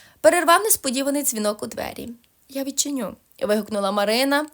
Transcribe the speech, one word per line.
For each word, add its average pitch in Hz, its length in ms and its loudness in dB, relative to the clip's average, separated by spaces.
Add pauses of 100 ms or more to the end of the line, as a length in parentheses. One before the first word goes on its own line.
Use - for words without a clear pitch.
(220)
перервав 339 400 6
несподіваний 277 640 -2
дзвінок 214 400 -2
у 240 40 -8
двері. - 420 -8 (400)
«Я 277 140 -6
відчиню», — 269 520 -6 (260)
вигукнула 202 500 0
Марина, 247 640 0